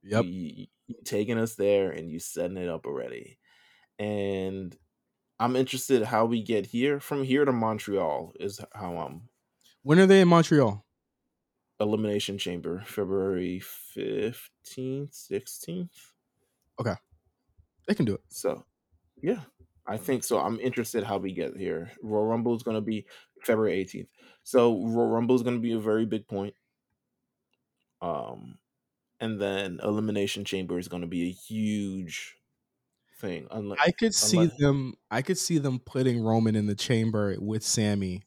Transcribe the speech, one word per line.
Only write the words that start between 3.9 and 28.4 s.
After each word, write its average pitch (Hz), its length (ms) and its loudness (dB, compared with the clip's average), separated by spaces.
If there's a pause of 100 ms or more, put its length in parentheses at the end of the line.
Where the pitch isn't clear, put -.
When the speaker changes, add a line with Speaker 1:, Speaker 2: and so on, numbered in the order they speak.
Speaker 2:
And 95 800 -4 (640)
I'm 120 180 2
interested 127 460 2
how 113 240 2
we 117 160 0
get 104 240 0
here. 139 340 0
From 143 220 -4
here 135 220 4
to 139 80 4
Montreal 98 880 0
is 101 200 -8 (140)
how 90 240 -8
I'm 80 300 -10 (540)
Speaker 1:
When 151 180 8
are 190 60 10
they 196 160 10
in 175 60 8
Montreal? 147 560 6 (960)
Speaker 2:
Elimination 104 600 0
Chamber, 90 480 -6
February 95 720 -2
fifteenth, 127 1500 -8
sixteenth. - 960 -10 (680)
Speaker 1:
Okay. 110 140 0 (920)
They 202 80 0
can 156 120 0
do 101 80 0
it. - 140 -10
Speaker 2:
So, - 360 -6 (580)
yeah. 190 180 -2 (460)
I 104 100 -6
think 123 260 -2
so. 113 160 0
I'm 101 220 -2
interested 120 440 -2
how 98 140 -2
we 95 140 -4
get 85 240 -6
here. 85 340 -6 (120)
Royal 107 240 0
Rumble 117 280 0
is 113 80 -6
gonna 110 200 -2
be 107 240 -4 (360)
February 107 320 2
eighteenth. 95 340 -6 (360)
So, 120 280 6 (140)
Royal 113 220 2
Rumble 117 260 2
is 120 80 4
gonna 120 160 -2
be 113 140 -2
a 113 80 0
very 110 260 2
big 107 220 -4
point. 101 260 -6 (1500)
Um, 64 580 -8 (640)